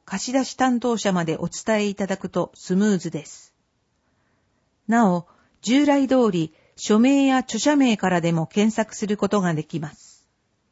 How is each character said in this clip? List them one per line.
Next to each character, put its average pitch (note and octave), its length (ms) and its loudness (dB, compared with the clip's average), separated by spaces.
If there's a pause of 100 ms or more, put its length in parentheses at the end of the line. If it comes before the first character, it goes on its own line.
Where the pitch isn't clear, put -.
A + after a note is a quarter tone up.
貸 - 200 -8
し B3+ 60 -8
出 C4 120 0
し - 100 -8
担 B3+ 260 0
当 A#3+ 160 -2
者 G3+ 160 -2
ま F3 140 0
で D#3+ 120 -4
お F3 100 -6
伝 - 300 -4
え G#3 80 0
い G3+ 100 -4
た G3+ 100 -6
だ F#3+ 120 -6
く F3+ 120 -10
と E3+ 240 -4
ス - 220 -6
ム G3 100 4
ー G#3 140 2
ズ E3 100 -8
で D3+ 160 -10
す。 - 300 -20 (1300)
な A3 240 2
お、 F3 160 -2 (360)
従 C4+ 240 2
来 C#4 200 2
通 B3 220 2
り、 E3+ 240 -2 (220)
署 G#3+ 240 0
名 C#4 260 4
や C4 120 2
著 A#3+ 220 -4
者 D4 160 2
名 B3+ 220 2
か F#3 120 -2
ら F3+ 120 0
で E3+ 100 0
も E3 140 0
検 G#3+ 300 0
索 A3 200 -4
す G#3 120 -6
る G3+ 100 -2
こ G3+ 100 -2
と G#3 140 0
が E3+ 140 0
で D3+ 80 -4
き - 160 -8
ま D3 120 -10
す。 - 360 -20 (440)